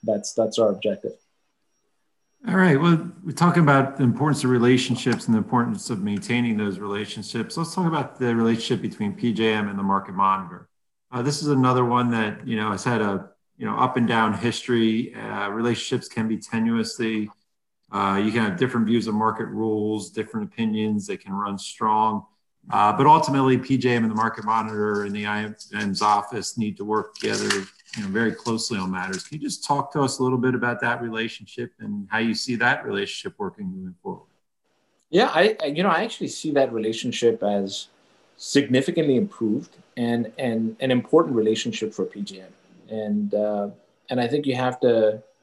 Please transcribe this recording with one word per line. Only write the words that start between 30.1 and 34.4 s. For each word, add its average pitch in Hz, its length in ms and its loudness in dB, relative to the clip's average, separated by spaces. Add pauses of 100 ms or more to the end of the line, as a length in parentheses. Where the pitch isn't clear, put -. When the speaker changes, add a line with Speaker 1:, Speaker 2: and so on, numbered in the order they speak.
Speaker 2:
a 135 40 2
little 131 140 2
bit 127 160 2
about 120 280 -2
that 120 200 -2
relationship 113 800 -8
and 104 320 -8
how 110 80 0
you 113 160 0
see 127 220 -4
that 123 280 0
relationship 101 540 -6
working 101 260 -8
moving 92 380 -10
forward? - 240 -12 (800)